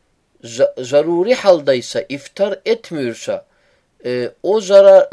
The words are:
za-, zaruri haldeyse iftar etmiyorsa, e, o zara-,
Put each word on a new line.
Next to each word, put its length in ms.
za-, 400
zaruri 520
haldeyse 760
iftar 560
etmiyorsa, 800
e, 260
o 180
zara-, 520